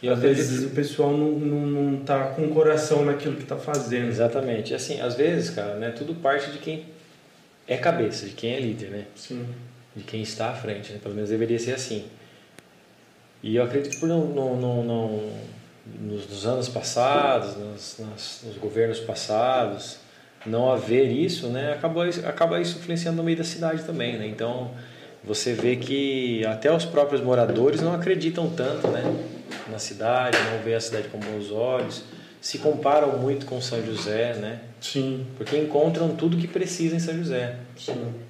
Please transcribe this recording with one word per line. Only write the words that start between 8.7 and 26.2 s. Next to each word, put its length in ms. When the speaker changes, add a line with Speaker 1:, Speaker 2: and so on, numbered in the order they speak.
Speaker 1:
né? 160
Speaker 2:
Sim. 300
Speaker 1:
De 80
quem 200
está 260
à 60
frente, 360
né? 120
Pelo 100
menos 160
deveria 300
ser 140
assim. 320
E 120
eu 80
acredito 300
que 60
por 100
não, 160
não, 300
não, 280
não, 460
nos, 300
nos 160
anos 240
passados, 880
nos, 420
nos, 460
nos 120
governos 420
passados, 1000
não 260
haver 400
isso, 360
né, 260
acabou 340
isso, 200
acaba 320
isso 200
influenciando 380
no 60
meio 140
da 60
cidade 400
também, 340
né? 100
Então, 440
você 300
vê 220
que 680